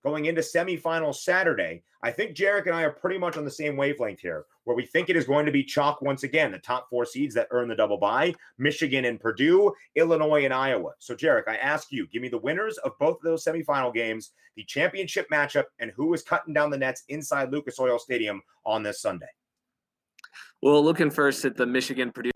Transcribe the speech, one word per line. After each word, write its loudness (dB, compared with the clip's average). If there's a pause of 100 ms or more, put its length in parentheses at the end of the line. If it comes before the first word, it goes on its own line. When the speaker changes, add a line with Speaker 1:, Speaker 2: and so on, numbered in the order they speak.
Speaker 1:
going -2
into 0
semifinal -2
Saturday, 0 (200)
I -2
think -6
Jarek 2
and 0
I 0
are 2
pretty -4
much -4
on -6
the -8
same -4
wavelength -2
here, -6 (200)
where 0
we -2
think 0
it 4
is 2
going 4
to 0
be 4
chalk 0
once -2
again, 0
the -10
top -4
four 0
seeds -4
that 2
earn 0
the -6
double 2
bye, 2 (240)
Michigan 0
and -2
Purdue, 4 (220)
Illinois 4
and 2
Iowa. 0
So -12
Jarek, 2
I -2
ask -2
you, -4
give -6
me -6
the -2
winners -4
of -4
both 2
of -12
those -2
semifinal 0
games, -4 (260)
the -14
championship -2
matchup, 2 (140)
and -8
who 0
is -2
cutting -2
down 2
the -4
nets -4
inside -4
Lucas -6
Oil 2
Stadium -4 (240)
on -2
this -6
Sunday. -4 (1300)
Speaker 2:
Well, 6
looking 4
first 2
at -2
the 0
Michigan-Purdue -2